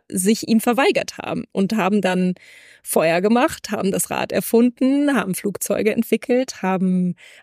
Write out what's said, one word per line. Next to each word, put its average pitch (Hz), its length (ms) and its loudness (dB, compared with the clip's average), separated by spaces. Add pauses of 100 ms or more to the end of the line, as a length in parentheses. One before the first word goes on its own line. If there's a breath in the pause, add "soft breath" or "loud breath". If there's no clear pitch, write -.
sich 196 380 0
ihm 226 140 4
verweigert - 580 0
haben - 320 -6
und 190 240 -2
haben 202 260 2
dann 185 340 0 (500 loud breath)
Feuer 165 360 2
gemacht, 233 500 0
haben 196 200 -2
das 185 200 -2
Rad - 200 -4
erfunden, 262 840 2
haben 190 180 -2
Flugzeuge 202 580 -4
entwickelt, 240 720 -2
haben 185 540 0 (260 loud breath)